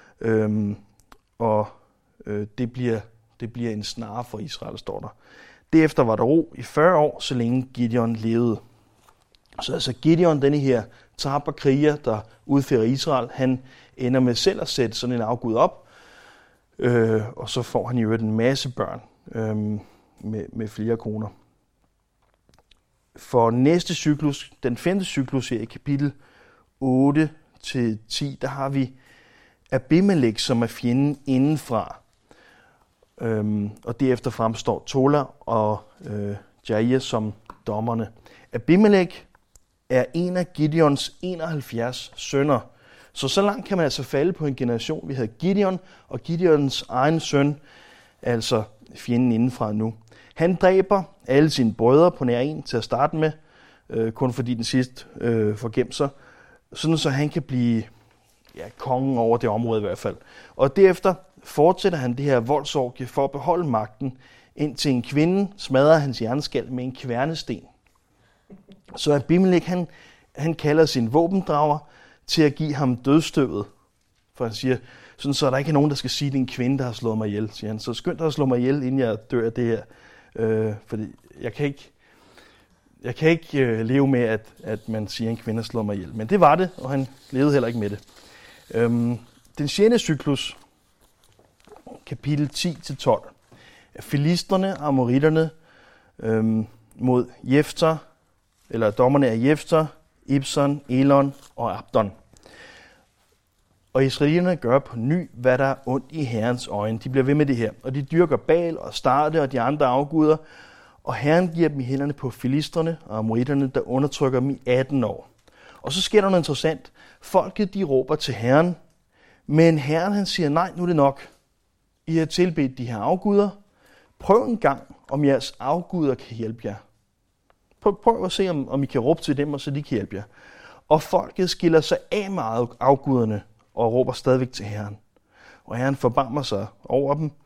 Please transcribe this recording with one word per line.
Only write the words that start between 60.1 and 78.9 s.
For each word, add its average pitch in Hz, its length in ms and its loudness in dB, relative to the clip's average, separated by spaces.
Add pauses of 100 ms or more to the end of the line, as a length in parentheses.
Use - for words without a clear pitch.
Og - 200 2
derefter 190 380 4 (300)
fortsætter 175 560 2
han 123 140 -2
det 139 120 -4
her 131 140 4
voldsorgie 131 680 -2
for 139 160 -2
at 139 80 0
beholde 165 360 -2
magten, 117 500 -4 (380)
indtil 147 360 -2
en 123 100 2
kvinde 180 560 2
smadrer 143 400 6
hans 139 220 -2
hjerneskal 123 520 -4
med 127 120 -6
en 131 120 -8
kværnesten. 135 680 -6 (1300)
Så 147 180 2
Abimelech, 175 540 4
han, 180 200 -4 (480)
han 156 180 -2
kalder 151 320 4
sin 117 280 -2
våbendrager 156 760 0 (380)
til - 140 0
at 147 140 4
give 156 180 -4
ham 131 240 0
dødsstøvet, 135 680 0 (680)
for 127 120 -6
han 110 80 -6
siger, 127 240 -2 (400)
"Sådan 143 160 -4
så 135 160 0
der 127 80 0
ikke 143 120 -2
er 156 40 0
nogen, 147 160 4
der 143 60 0
skal 131 140 -6
sige, 143 220 -4
det 139 60 -2
er 131 40 2
en 123 60 -2
kvinde, 131 300 -2
der 131 60 -2
har 123 80 -4
slået 110 260 -4
mig 107 100 -2
ihjel," 107 260 -4
siger 107 160 -10
han. 110 100 -8
"Så 120 140 -8
skynd 160 240 -6
dig 160 100 -2
at 143 60 -2
slå 143 120 0
mig 127 140 2
ihjel, 135 240 0
inden 131 160 -2